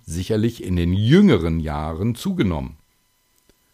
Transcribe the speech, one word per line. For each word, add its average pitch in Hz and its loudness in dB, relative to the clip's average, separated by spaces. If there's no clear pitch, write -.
sicherlich 107 -2
in 92 -4
den 87 2
jüngeren 104 4
Jahren 80 -4
zugenommen. 95 -4